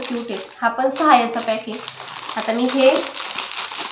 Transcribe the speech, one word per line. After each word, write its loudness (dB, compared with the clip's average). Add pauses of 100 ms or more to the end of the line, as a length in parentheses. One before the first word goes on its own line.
क्यूट -4
आहे. -6 (180)
हा 2
पण 0
सहा 6
याचा -2
पॅक -2
आहे. -8 (580)
आता -2
मी 0
हे 6 (1000)